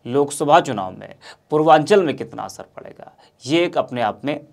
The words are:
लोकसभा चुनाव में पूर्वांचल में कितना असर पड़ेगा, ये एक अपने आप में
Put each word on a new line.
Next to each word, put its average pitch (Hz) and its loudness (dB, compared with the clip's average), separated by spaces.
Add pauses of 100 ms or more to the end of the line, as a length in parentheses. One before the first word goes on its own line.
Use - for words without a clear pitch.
लोकसभा 143 2
चुनाव 107 -4
में 101 -18 (340)
पूर्वांचल 156 4
में 139 -2
कितना 113 -12
असर 101 -14
पड़ेगा, - -20 (340)
ये 160 0
एक 165 -6
अपने 123 -4
आप 104 -4
में 147 -6